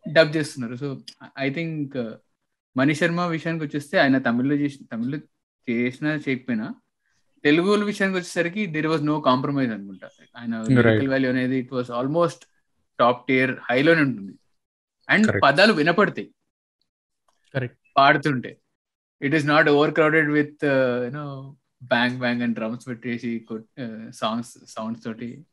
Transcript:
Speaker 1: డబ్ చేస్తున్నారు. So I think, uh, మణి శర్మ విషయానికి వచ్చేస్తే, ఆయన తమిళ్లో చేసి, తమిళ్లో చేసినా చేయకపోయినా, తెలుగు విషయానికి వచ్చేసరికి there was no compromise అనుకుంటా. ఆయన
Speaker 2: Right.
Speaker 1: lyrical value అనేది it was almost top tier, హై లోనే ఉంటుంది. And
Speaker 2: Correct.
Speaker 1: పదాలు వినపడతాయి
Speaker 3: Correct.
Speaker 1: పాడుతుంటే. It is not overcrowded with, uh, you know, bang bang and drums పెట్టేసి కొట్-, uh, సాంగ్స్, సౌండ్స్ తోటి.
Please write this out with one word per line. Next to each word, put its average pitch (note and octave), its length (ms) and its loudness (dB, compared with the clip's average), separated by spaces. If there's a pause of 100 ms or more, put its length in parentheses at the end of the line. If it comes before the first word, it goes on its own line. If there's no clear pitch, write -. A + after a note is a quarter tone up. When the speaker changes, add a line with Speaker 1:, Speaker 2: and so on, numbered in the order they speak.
(140)
Speaker 1:
డబ్ D#3 220 4
చేస్తున్నారు. B2+ 400 -6
So C#3 220 -8 (440)
I C#3 120 -2
think, D3+ 440 -8
uh, A2+ 140 -8 (640)
మణి C#3+ 180 2
శర్మ E3+ 260 0
విషయానికి E3 440 -4
వచ్చేస్తే, D3 320 -4
ఆయన C3+ 200 4
తమిళ్లో B2+ 380 0
చేసి, C#3+ 240 -4 (140)
తమిళ్లో B2 240 -6 (520)
చేసినా B2+ 440 -2
చేయకపోయినా, C3 600 -4 (720)
తెలుగు E3+ 300 4
విషయానికి G3+ 440 0
వచ్చేసరికి F3+ 500 -4
there D#3 200 -2
was D#3+ 140 0
no D3+ 140 0
compromise C3+ 580 0
అనుకుంటా. G2 360 -14 (280)
ఆయన A#2 240 -8
Speaker 2:
Right. B2 180 4
Speaker 1:
lyrical A#2 300 4
value C3+ 200 0
అనేది B2+ 340 -2
it B2+ 140 -8
was B2 80 -2 (160)
almost D#3+ 380 0 (640)
top B2 120 6 (180)
tier, C3 240 2 (140)
హై B2 120 2
లోనే E3 200 4
ఉంటుంది. G#2+ 320 -2 (800)
And F#3+ 80 4
Speaker 2:
Correct. G#2 220 2
Speaker 1:
పదాలు F3+ 300 6
వినపడతాయి E3+ 560 0 (1300)
Speaker 3:
Correct. B2+ 200 -6 (220)
Speaker 1:
పాడుతుంటే. C#3 600 4 (680)
It C#3 80 0
is D#3 100 2
not D3 200 4
overcrowded D#3 640 4
with, D3 220 0
uh, C3 600 0
you A#2+ 60 -10
know, C#3 420 -14 (300)
bang B2 380 -2
bang A#2+ 220 -2
and A2+ 140 -2
drums A2+ 280 -6
పెట్టేసి A#2 520 -8
కొట్-, A2+ 440 -14
uh, A2 280 -14
సాంగ్స్, A#2 460 -6 (100)
సౌండ్స్ A2+ 360 -10
తోటి. A#2+ 500 -12